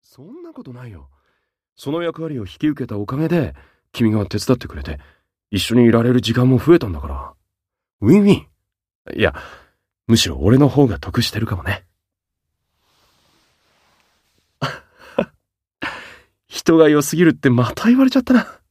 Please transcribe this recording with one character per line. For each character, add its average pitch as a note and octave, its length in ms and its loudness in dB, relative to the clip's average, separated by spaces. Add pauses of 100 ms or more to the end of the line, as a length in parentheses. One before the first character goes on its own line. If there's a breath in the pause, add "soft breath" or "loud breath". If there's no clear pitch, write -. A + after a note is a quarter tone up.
そ - 180 -20
ん C4 200 -20
な E4 100 -20
こ C4 100 -20
と C3 100 -18
な B2 140 -18
い A2 60 -18
よ。 C#2+ 160 -20 (640)
そ - 160 -12
の E3 120 -4
役 E3 200 -8
割 D#3 160 -8
を A2 40 -8
引 - 160 -14
き D3+ 100 -2
受 C3+ 160 -4
け - 20 -10
た G#2 120 -8
お G#2 80 -6
か C3 100 -8
げ D#3+ 100 -2
で、 D#3+ 280 -2 (380 soft breath)
君 A2 200 2
が G#2+ 140 0
手 G#2 120 -6
伝 B2+ 160 0
っ A#2+ 40 -4
て - 100 -14
く - 80 -14
れ C#2+ 80 -10
て、 C#2+ 160 -10 (500 soft breath)
一 G#2 80 -2
緒 A2+ 160 -4
に A#2+ 100 6
い A2+ 60 6
ら A#2 120 2
れ B2 100 0
る B2 80 2
時 A2+ 140 -4
間 B2 140 2
も B2+ 100 2
増 D#3 160 4
え E3 40 4
た B2 100 -4
ん F2+ 40 -8
だ C#2+ 80 -10
か - 80 -12
ら。 - 260 -12 (680)
ウ G#2 120 4
ィ G3 60 6
ン G#3 40 4
ウ G3+ 40 4
ィ G3+ 80 6
ン。 - 120 -6 (720)
い - 40 0
や、 D#2 120 2 (720 loud breath)
む A#2 100 4
し G#2 120 0
ろ C#2+ 80 -8
俺 F#2+ 220 4
の C#3+ 100 4
方 C#3 180 2
が G#2+ 120 -4
得 A#2 240 -4
し - 80 -4
て G#2+ 100 -6
る A2+ 60 -6
か G2+ 100 -6
も F2 60 -10
ね。 - 240 -8 (2750)
<laughs> - 720 -10 (1120 loud breath)
人 - 300 0
が D#3 120 6
良 D3 140 4
す D3+ 140 -6
ぎ F3 80 4
る D#3+ 60 6
っ - 40 0
て - 160 0
ま A#2+ 220 0
た - 160 -2
言 B3 100 4
わ C4+ 60 6
れ C4 60 2
ち C4 60 -2
ゃ C4 40 2
っ - 20 -8
た B3+ 120 0
な。 - 260 0 (100)